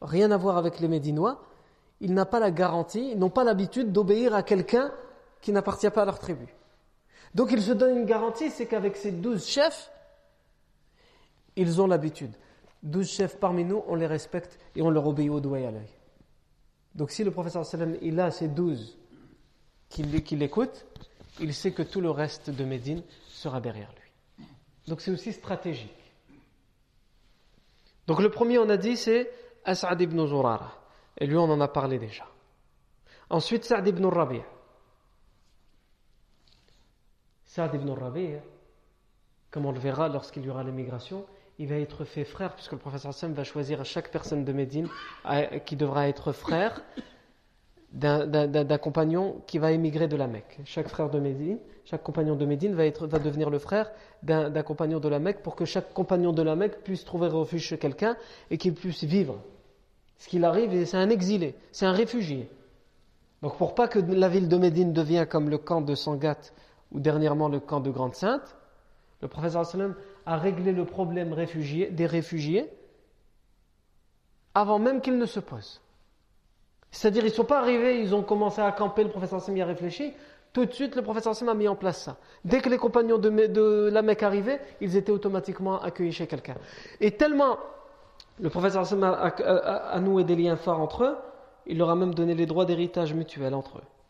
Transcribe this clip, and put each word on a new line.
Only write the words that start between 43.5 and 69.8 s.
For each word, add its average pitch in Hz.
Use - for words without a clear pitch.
à -
chaque -
personne 151
de 135
Médine, 139
à, 143
qui -
devra 143
être 143
frère 180
d'un, 147
d'un, 147
d'un, 147
d'un 143
compagnon 160
qui 170
va 160
émigrer 160
de 151
la 139
Mecque. 107
Chaque 151
frère 151
de 147
Médine, 143
chaque -
compagnon 156
de 143
Médine 151
va 165
être, 156
va 156
devenir 147
le 147
frère 214
d'un, 156
d'un 151
compagnon 156
de 147
la 143
Mecque 196
pour -
que 175
chaque -
compagnon 180
de 160
la 156
Mecque 208
puisse 190
trouver 175
refuge 160
chez 160
quelqu'un 208
et 165
qu'il 175
puisse 175
vivre. 151
Ce -
qu'il 175
arrive, 185
c'est 185
un 190
exilé, 185
c'est -
un 190
réfugié. 180
Donc 147
pour 170
pas 233
que 220
la 185
ville 175
de 175
Médine 175
devienne 160
comme 151
le 151
camp 160
de 143
Sangatte 147
ou -
dernièrement 151
le 143
camp 143
de 135
Grande 131
Sainte, 247
le 143
prophète 160
sallallahu 170
alayhi 196